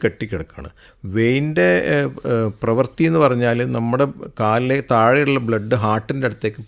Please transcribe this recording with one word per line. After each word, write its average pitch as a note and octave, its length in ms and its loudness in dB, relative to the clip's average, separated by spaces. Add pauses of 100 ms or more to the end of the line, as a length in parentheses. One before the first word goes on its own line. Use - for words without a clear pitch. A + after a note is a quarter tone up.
കെട്ടിക്കിടക്കുകയാണ്. G#2+ 640 -6 (340)
വെയിൻ്റെ, C#3+ 800 0
ഏഹ്, C#3+ 240 0 (160)
ഏഹ്, A2+ 260 0 (100)
പ്രവൃത്തി A#2+ 420 0
എന്ന് E3 140 2
പറഞ്ഞാൽ B2 540 2
നമ്മുടെ B2 340 0 (340)
കാലിലെ B2 500 0
താഴെയുള്ള C3 500 4
ബ്ലഡ് A2+ 340 -2
ഹാർട്ടിൻ്റെ A2 520 -2
അടുത്തേക്ക് G#2+ 420 -6